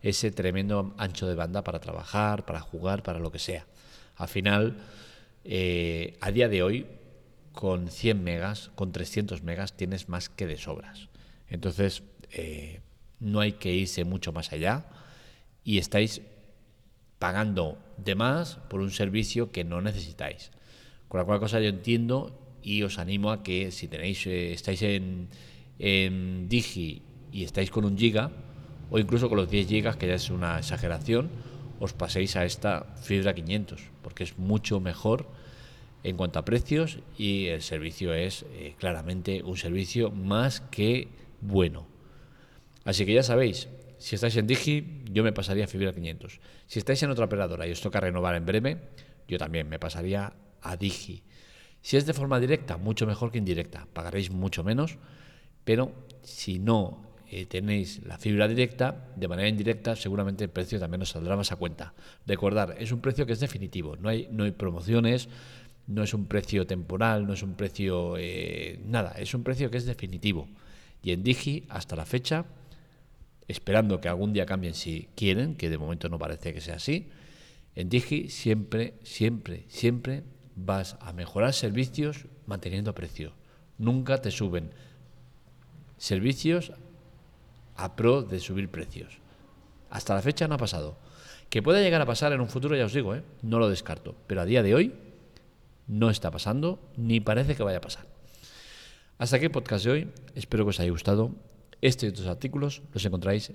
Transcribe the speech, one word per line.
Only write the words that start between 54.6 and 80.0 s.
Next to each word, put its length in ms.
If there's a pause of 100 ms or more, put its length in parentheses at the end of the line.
menos, 340 (640)
pero 300 (300)
si 360
no, 460 (260)
eh, 160
tenéis 580
la 140
fibra 300
directa, 640
de 140
manera 200
indirecta, 460
seguramente 480
el 80
precio 300
también 220
os 80
saldrá 260
más 160
a 40
cuenta. 380 (320)
Recordar, 540
es 100
un 100
precio 240
que 100
es 60
definitivo. 540
No 140
hay, 240
no 100
hay 80
promociones, 800 (580)
no 160
es 100
un 140
precio 400
temporal, 580
no 100
es 100
un 100
precio, 640
eh, 680
nada. 280
Es 220
un 100
precio 260
que 60
es 100
definitivo. 640 (560)
Y 80
en 100
Digi, 460
hasta 260
la 120
fecha, 400 (1040)
esperando 520
que 80
algún 240
día 140
cambien 260
si 440
quieren, 400
que 120
de 80
momento 320
no 100
parece 360
que 60
sea 160
así, 340 (640)
en 140
Digi 400
siempre, 720
siempre, 640
siempre 540 (320)